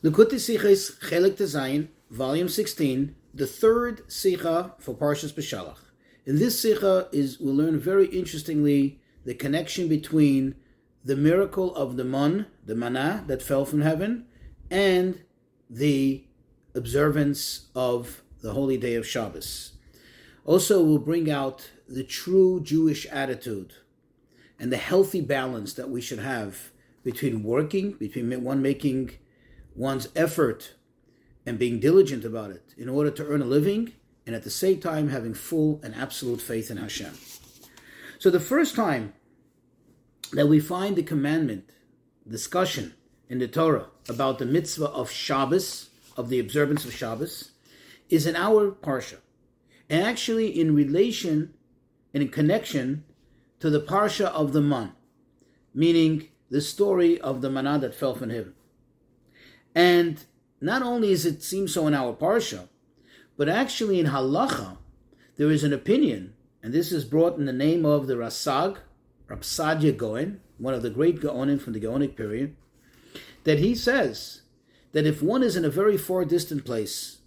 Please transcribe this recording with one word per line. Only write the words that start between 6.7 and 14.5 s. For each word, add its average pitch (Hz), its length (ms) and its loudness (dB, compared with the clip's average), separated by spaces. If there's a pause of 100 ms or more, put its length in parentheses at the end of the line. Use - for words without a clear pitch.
is, 139 280 0
we'll 135 140 0
learn 156 220 4
very 185 300 4
interestingly 151 920 0 (240)
the 123 80 -6
connection 160 560 -4
between 147 680 2 (480)
the 135 140 -2
miracle 185 580 2
of 127 220 -4
the 127 80 -2
mun, 147 400 0 (180)
the 107 100 -8
manna 131 540 -2
that 175 140 -4
fell 139 240 0
from 151 160 0
heaven, 180 460 0 (440)